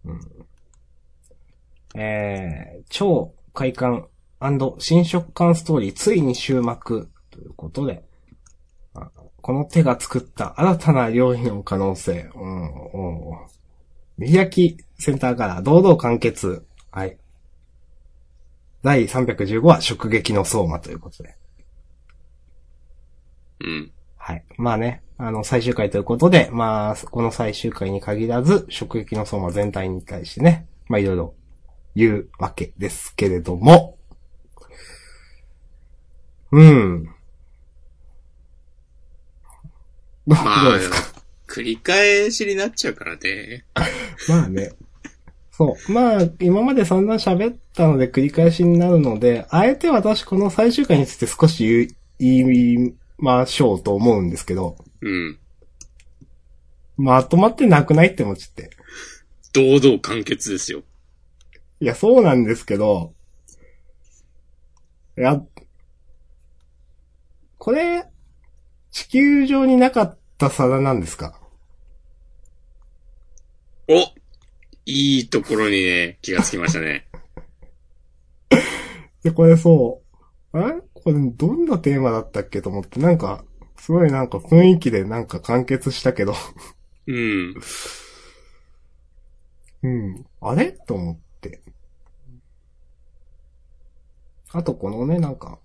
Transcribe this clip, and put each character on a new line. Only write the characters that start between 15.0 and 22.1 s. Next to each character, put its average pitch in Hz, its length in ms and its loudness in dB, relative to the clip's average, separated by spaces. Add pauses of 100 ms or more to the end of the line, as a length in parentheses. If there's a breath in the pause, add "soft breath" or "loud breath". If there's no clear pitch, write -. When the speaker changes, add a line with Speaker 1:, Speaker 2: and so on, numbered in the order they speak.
Speaker 1:
ン 131 60 -4
タ 127 140 -4
ー 120 40 -4
か 117 100 -4
ら 90 160 -8
堂 147 180 6
々 185 160 6
完 120 220 -2
結。 92 480 -6 (240)
は 95 160 -10
い。 - 120 -14 (1600)
第 127 260 2
三 127 180 -4
百 104 180 -6
十 107 160 -4
五 151 80 6
話、 - 140 6
食 - 260 -6
撃 107 240 -2
の 98 140 0
相 107 180 -2
馬 78 160 -4
と - 100 -20
い - 40 -14
う - 40 -14
こ - 120 -20
と - 120 -20
で。 - 140 -20 (2250)